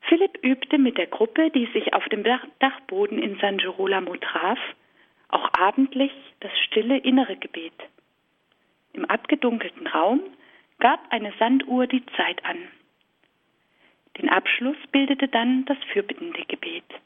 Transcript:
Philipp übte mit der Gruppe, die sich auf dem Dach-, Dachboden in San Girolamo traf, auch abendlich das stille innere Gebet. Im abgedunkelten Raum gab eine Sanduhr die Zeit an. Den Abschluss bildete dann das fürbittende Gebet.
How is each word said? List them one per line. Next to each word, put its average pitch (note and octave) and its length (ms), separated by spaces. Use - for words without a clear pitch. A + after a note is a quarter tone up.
Philipp F4+ 420
übte C4 340
mit C4 200
der F3 100
Gruppe, C4+ 440
die B3+ 160
sich - 260
auf - 160
dem G#3 140
Dach-, B3 220
Dachboden G#3 580
in G3+ 220
San G3+ 180
Girolamo F#3 600
traf, F#3 420
auch - 240
abendlich C4 580
das G3+ 100
stille A#3 320
innere C4 400
Gebet. - 360
Im - 120
abgedunkelten A#3 840
Raum G3+ 340
gab A3+ 200
eine G#3+ 280
Sanduhr B3+ 480
die B3+ 180
Zeit F3 260
an. E3+ 140
Den - 120
Abschluss A#3+ 460
bildete C4+ 380
dann B3+ 360
das C#4 120
fürbittende D#4 500
Gebet. - 400